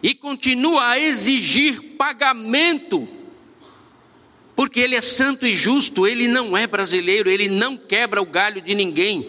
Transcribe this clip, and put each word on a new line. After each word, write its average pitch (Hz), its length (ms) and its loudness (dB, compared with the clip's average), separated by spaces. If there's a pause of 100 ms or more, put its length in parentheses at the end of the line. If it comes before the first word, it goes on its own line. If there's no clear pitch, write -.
e 262 100 2
continua 269 760 0
a 254 100 2
exigir 254 960 0
pagamento, 262 1120 0 (1500)
porque 247 240 0
ele 247 160 2
é 226 60 0
santo 262 460 0
e 208 80 2
justo, 185 500 2
ele 240 220 2
não 240 280 0
é 214 120 0
brasileiro, 190 640 0
ele 202 160 2
não 220 280 0
quebra 214 460 -2
o 190 40 -2
galho 190 360 -2
de 180 140 -4
ninguém. 180 540 -2